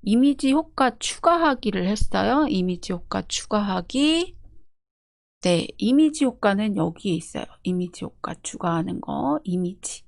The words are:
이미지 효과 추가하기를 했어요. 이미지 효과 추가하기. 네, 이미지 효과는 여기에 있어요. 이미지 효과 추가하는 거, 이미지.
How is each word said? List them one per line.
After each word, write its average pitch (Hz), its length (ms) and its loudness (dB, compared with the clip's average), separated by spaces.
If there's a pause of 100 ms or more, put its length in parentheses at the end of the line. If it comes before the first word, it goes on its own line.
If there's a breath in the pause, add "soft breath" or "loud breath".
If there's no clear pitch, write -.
이미지 262 500 4
효과 269 460 0
추가하기를 269 880 0
했어요. 202 600 2
이미지 180 440 -2
효과 185 300 -6
추가하기. 247 1120 -2 (1040)
네, 175 240 2 (120)
이미지 294 460 4
효과는 214 520 0
여기에 165 380 -2
있어요. - 300 -8 (180)
이미지 180 420 -4
효과 - 380 -10
추가하는 170 580 -4
거, - 440 -2
이미지. 180 640 -4